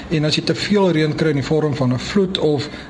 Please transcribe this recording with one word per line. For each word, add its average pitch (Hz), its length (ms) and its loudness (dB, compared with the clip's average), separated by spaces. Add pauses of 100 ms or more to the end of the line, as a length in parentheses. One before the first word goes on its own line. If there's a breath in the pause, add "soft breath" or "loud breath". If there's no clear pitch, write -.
(100)
En 156 140 0
as 151 120 0
jy 151 80 -2
te 165 100 0
veel 196 360 2
reën 156 240 2
kry 160 140 0
in 147 80 0
die 131 80 -2
vorm 151 300 0
van 127 180 0
'n 123 60 0
vloed 190 400 0
of 147 300 0 (220 loud breath)